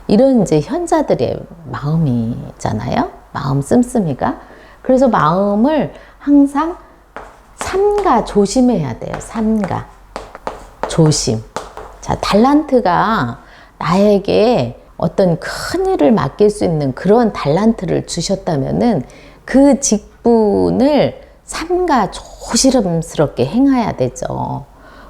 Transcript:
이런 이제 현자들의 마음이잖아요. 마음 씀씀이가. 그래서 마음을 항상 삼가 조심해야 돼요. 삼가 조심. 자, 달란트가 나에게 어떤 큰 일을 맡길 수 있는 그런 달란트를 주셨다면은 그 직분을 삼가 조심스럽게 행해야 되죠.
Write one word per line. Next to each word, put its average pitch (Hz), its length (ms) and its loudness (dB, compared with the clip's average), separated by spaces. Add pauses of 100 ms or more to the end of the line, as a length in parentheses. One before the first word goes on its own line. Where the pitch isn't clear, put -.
이런 247 340 4
이제 156 200 2
현자들의 285 800 -2 (260)
마음이잖아요. 127 1400 -4 (240)
마음 139 280 -4
씀씀이가. 240 800 -2 (420)
그래서 262 260 2
마음을 202 880 0 (240)
항상 285 600 2 (800)
삼가 381 640 0
조심해야 202 760 0
돼요. - 200 -10
삼가 214 680 -4 (1000)
조심. 147 560 0 (560)
자, - 220 -4
달란트가 208 1160 2 (380)
나에게 190 1040 2 (140)
어떤 170 440 0
큰 - 460 -6
일을 359 280 2
맡길 190 360 2
수 208 140 -4
있는 151 300 -2
그런 208 400 2
달란트를 165 760 -2
주셨다면은 170 960 -2 (400)
그 277 380 4
직분을 208 1400 0 (220)
삼가 330 680 -2
조심스럽게 170 1300 -2
행해야 226 520 0
되죠. 131 680 -6 (440)